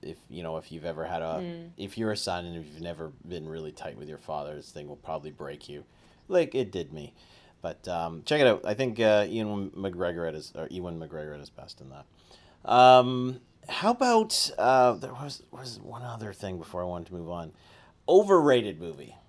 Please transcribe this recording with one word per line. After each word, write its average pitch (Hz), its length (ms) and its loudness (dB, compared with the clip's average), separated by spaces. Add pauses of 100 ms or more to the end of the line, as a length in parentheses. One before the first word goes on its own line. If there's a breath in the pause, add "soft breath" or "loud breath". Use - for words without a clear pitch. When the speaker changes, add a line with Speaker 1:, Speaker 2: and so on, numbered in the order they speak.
Speaker 1:
if, 82 160 -14 (100)
you 87 140 -12
know, 80 160 -6
if - 120 -16
you've 80 140 -14
ever 87 220 -6
had 85 160 -6
a, 80 180 -4
Speaker 2:
Mm. 170 380 -12
Speaker 1:
if 98 180 -12
you're 110 160 -2
a 104 60 -4
son 87 260 -6
and 85 120 -10
if 80 140 -12
you've 78 120 -16
never 82 280 -10 (160)
been 82 220 -10
really 78 240 -10
tight - 240 -14
with 73 140 -14
your 73 80 -14
father, 73 380 -10
this - 140 -18
thing 73 180 -16
will 73 80 -14
probably 78 340 -10
break 71 400 -14
you, 73 140 -14 (440 soft breath)
like 170 260 2
it 120 160 -2
did 80 220 -8
me. 76 220 -14 (480 soft breath)
But, 87 260 -10
um, 82 380 -6
check 151 160 2
it 135 40 8
out. 110 200 4
I 104 80 0
think, 113 260 -4
uh, 107 260 6
Ewan 104 440 -6
McGregor 87 580 -4
at 78 60 -6
his, 76 200 -14
or 80 160 -10
Ewan 87 300 -10
McGregor 76 320 -12
at 73 80 -14
his 71 100 -18
best - 300 -20
in 67 80 -18
that. - 840 -14
Um, 127 680 8 (300)
how 208 220 0
about, 233 640 2
uh, 127 340 6
there 127 220 -8
was, 139 360 -12
was 120 320 -16
one 117 200 -14
other 113 320 -10
thing 92 240 -8
before 90 240 -8
I - 20 -4
wanted 87 220 -8
to 92 80 -16
move 85 160 -10
on. 85 220 -8 (540 soft breath)
Overrated 143 760 6
movie. 73 360 -14 (120)